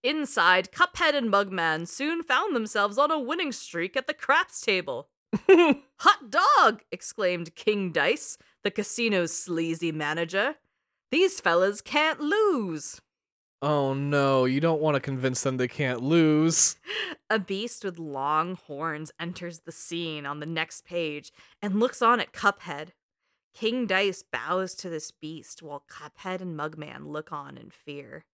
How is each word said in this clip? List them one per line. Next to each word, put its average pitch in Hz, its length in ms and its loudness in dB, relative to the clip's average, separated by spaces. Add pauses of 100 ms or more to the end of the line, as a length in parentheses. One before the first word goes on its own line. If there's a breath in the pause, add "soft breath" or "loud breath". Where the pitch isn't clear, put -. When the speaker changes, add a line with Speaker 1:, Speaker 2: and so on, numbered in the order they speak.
Speaker 1:
Inside, 190 680 2
Cuphead 330 440 2
and 233 180 0
Mugman 175 560 0
soon 320 340 -4
found 330 320 0
themselves 214 440 0
on 294 120 4
a 311 80 2
winning 294 340 -2
streak 175 440 -6
at 262 100 -4
the 311 80 -4
craps - 460 0
table. 151 480 -2 (240)
Speaker 2:
<laughs> - 160 -2
Speaker 1:
"Hot 320 800 6
dog!" 359 520 6 (100)
exclaimed 180 640 -4
King 202 340 0
Dice, 160 460 0 (260 soft breath)
the - 80 0
casino's 202 680 0
sleazy 165 540 -2
manager. 165 680 -2 (540)
"These 349 300 2
fellas 185 400 2
can't 302 400 0
lose." 302 800 0 (600)
Speaker 2:
Oh 143 320 2
no, 139 500 2
you 131 160 2
don't 160 220 2
want 151 140 2
to 131 40 2
convince 131 420 -2
them 131 140 0
they 127 120 0
can't 127 340 -2
lose. 160 760 4 (540 loud breath)
Speaker 1:
A 220 80 2
beast 202 440 -6
with 180 160 -8
long 156 580 -2
horns 151 600 -8
enters 175 420 -8
the 165 120 -16
scene 160 540 -4
on 147 140 -6
the 151 60 -8
next 165 380 -6
page 160 480 -6 (300 soft breath)
and 208 180 0
looks 247 220 0
on 233 180 4
at - 140 -6
Cuphead. 170 540 -2 (680)
King 233 320 -2
Dice 190 360 0
bows 180 520 -4
to 180 160 -10
this 156 220 -8
beast 156 500 -16
while 147 280 -12
Cuphead 185 520 -10
and 170 160 -8
Mugman 147 520 -10
look 151 220 -8
on 139 240 -12
in 127 140 -20
fear. 143 640 -16